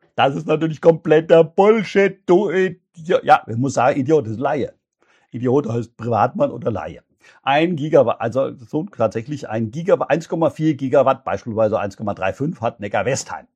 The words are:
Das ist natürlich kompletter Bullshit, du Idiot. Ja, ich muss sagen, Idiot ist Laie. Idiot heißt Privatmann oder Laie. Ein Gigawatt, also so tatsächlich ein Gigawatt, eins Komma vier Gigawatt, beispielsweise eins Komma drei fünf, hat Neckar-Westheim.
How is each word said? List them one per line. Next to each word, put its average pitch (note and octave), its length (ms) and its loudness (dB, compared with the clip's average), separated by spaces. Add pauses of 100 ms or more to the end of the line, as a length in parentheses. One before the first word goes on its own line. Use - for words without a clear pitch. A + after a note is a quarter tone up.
(160)
Das C#3 200 2
ist D#3+ 120 -8
natürlich D#3 340 -2
kompletter E3 600 6
Bullshit, G3 840 2
du F#3 260 4
Idiot. F3+ 720 -4
Ja, D3 240 4
ich A2+ 100 -6
muss C3 160 -2
sagen, C#3 260 2
Idiot C3+ 280 0
ist G#2+ 120 -8
Laie. C#3 340 -4 (580)
Idiot B2+ 360 0
heißt A#2 300 -6
Privatmann A#2+ 540 -2
oder - 200 -8
Laie. E2+ 320 -10 (400)
Ein D#3+ 320 0
Gigawatt, C#3 440 2
also B2+ 360 -4
so D3+ 280 -8
tatsächlich A#2 640 -6
ein A2 240 -6
Gigawatt, E3 380 0
eins D#3+ 180 -2
Komma E3 220 -2
vier D#3 240 -2
Gigawatt, C3 500 0
beispielsweise G#2 560 -2
eins G2 160 -8
Komma G2+ 180 -8
drei F#2 200 -4
fünf, D#3+ 280 -8
hat A#2 180 -6
Neckar-Westheim. G2 760 -6